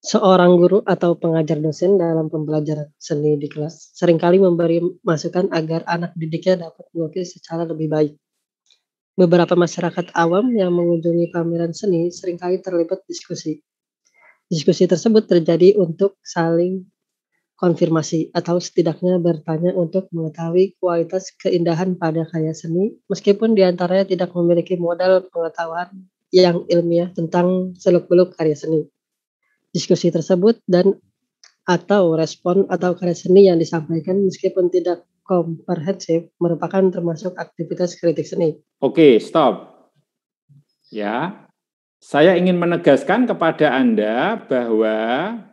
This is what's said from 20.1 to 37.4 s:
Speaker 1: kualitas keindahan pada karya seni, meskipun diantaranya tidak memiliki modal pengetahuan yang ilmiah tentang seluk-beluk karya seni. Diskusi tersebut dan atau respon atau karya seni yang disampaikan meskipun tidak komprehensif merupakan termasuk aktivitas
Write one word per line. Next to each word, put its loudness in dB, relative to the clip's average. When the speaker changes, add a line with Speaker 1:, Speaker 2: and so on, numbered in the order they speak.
Speaker 1:
kualitas -2
keindahan -2
pada -4
karya -6
seni, -4
meskipun 0
diantaranya 2
tidak -2
memiliki 0
modal 0
pengetahuan -8
yang 4
ilmiah 0
tentang -2
seluk-beluk 2
karya -2
seni. -4
Diskusi 0
tersebut 0
dan 2
atau 0
respon -2
atau -2
karya -4
seni 6
yang 4
disampaikan -4
meskipun -2
tidak -2
komprehensif -4
merupakan 0
termasuk -6
aktivitas -6